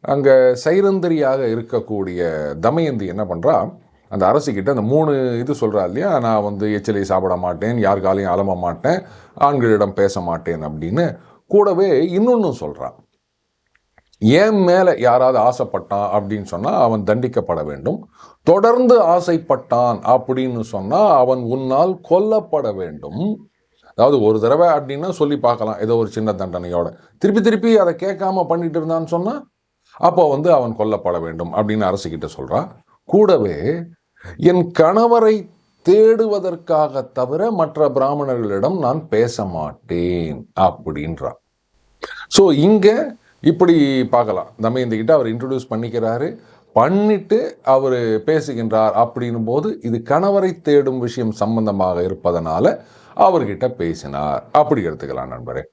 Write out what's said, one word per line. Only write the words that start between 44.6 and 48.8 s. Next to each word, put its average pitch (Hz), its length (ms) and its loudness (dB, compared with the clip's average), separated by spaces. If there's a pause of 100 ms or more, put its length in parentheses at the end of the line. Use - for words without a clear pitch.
தமயந்தி 117 340 -2
கிட்ட 113 180 0
அவர் 135 140 2
இன்ட்ரோடியூஸ் 127 420 -6
பண்ணிக்கிறாரு, 117 680 -6 (360)
பண்ணிட்டு 202 920 2
அவரு 123 600 2
பேசுகின்றார் 113 720 0